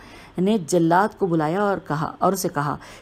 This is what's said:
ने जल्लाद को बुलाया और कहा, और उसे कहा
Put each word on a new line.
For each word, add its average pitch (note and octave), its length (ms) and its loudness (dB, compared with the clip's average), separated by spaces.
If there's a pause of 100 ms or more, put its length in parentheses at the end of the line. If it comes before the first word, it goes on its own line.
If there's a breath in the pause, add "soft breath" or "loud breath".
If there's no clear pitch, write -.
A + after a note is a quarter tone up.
(400 loud breath)
ने G3+ 200 2
जल्लाद E3+ 540 2
को - 140 -2
बुलाया E3 360 0
और G3 160 0
कहा, D3+ 420 -6
और F#3 120 2
उसे F#3 160 -4
कहा C#3+ 280 -4 (240 loud breath)